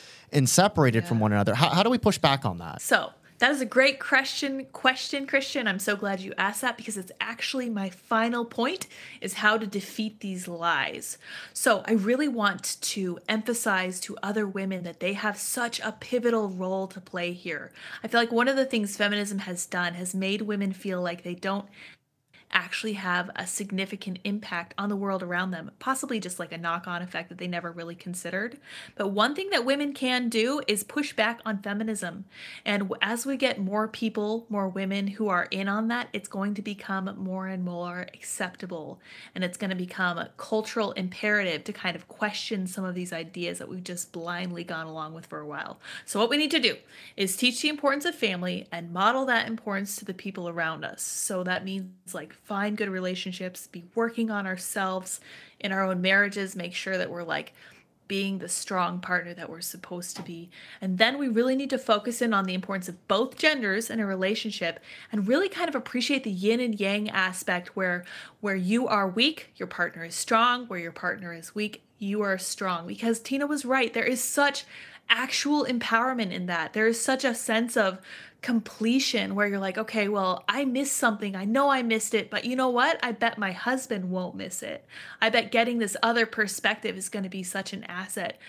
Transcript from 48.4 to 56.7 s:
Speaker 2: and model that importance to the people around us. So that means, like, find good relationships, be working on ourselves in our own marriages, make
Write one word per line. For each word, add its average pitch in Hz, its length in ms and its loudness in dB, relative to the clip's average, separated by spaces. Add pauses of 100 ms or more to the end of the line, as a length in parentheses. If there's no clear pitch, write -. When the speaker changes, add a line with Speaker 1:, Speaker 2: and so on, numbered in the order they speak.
Speaker 2:
and 170 220 -8
model 233 320 4
that 240 220 4
importance 202 480 -4
to - 100 -10
the 190 80 -6
people 190 340 -8
around 165 380 -2
us. - 160 -10
So - 440 -2
that 185 200 0
means, 190 480 -8
like, 151 300 -10
find 208 320 -2
good 208 140 -2
relationships, 185 800 -4
be 175 180 -16 (100)
working 226 340 0
on 202 160 -2
ourselves 185 760 -4 (400)
in 196 100 -2
our 196 100 2
own 190 200 2
marriages, 196 560 4
make 180 180 -6